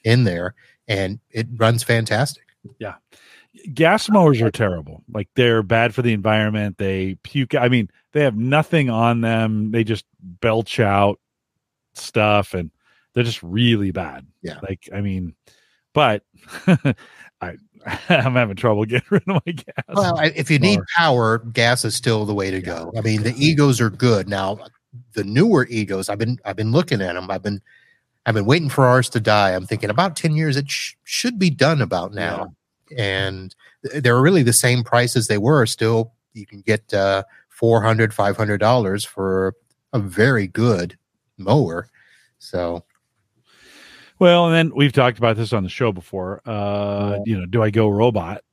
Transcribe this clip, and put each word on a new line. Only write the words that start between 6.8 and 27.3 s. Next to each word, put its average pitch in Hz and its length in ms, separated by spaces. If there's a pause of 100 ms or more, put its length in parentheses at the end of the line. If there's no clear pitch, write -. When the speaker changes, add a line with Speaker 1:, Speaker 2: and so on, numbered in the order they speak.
Speaker 2:
puke. 135 320
I 123 140
mean, 120 200 (240)
they 147 120
have 113 120
nothing 139 540
on 117 320
them. 110 480
They 113 140
just 107 200 (160)
belch 110 580
out 101 400 (760)
stuff, 104 580
and 85 180 (440)
they're 120 100
just 113 180
really 104 480
bad. 80 360 (160)
Speaker 1:
Yeah. - 200
Speaker 2:
Like, 95 320
I 101 60
mean, 92 340 (600)
but 120 280 (220)
<laughs> - 220
I, - 880 (280)
<laughs> - 240
I'm 131 260
having 110 220
trouble 107 300
getting 120 240
rid 202 180
of 185 160
my 175 80
gas - 360
Speaker 1:
Well, 180 300
I, 156 80 (100)
if 156 140
you 147 80
need 196 200
Speaker 2:
mower. - 80 (100)
Speaker 1:
power, 123 420
gas 117 460
is 110 100
still 110 300
the 104 100
way 95 160
to 95 100
Speaker 2:
Yeah. - 60
Speaker 1:
go. 85 300
I 110 60
mean, 107 220
the 117 80
Speaker 2:
Yeah. - 40 (160)
Speaker 1:
Egos 139 280
are 113 100
good. 104 380
Now, 98 300 (560)
the 104 100
newer 135 440
Egos, 98 400
I've 104 100
been, 113 260
I've 98 120
been 110 160
looking 135 300
at 87 140
'em. 92 140